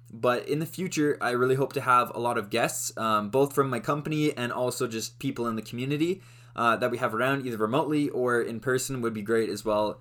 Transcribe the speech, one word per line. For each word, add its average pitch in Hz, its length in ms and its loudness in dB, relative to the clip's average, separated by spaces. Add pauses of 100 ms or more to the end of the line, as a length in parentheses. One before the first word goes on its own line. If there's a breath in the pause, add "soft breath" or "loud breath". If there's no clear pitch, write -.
but 120 380 0
in 147 140 0
the 160 60 -4
future, 160 540 0
I 117 100 0
really 127 260 4
hope 135 160 0
to 135 80 -4
have 123 340 4
a 113 60 -4
lot 117 180 0
of 101 100 -4
guests, - 480 -2
um, 107 340 0
both 139 220 4
from 135 180 2
my 120 100 -2
company 151 560 0
and 120 160 -4
also 123 340 -2
just 113 320 -8
people 120 300 -4
in 113 80 -2
the 110 60 -4
community, 147 600 -2 (320 loud breath)
uh, 113 220 2
that 120 160 0
we 120 60 -4
have 120 140 0
around, 131 320 0
either 120 120 -4
remotely 139 540 2
or 123 300 2
in 113 200 -4
person 127 400 -2
would 113 140 -2
be 107 80 -6
great 113 260 2
as 104 160 -6
well, 107 360 0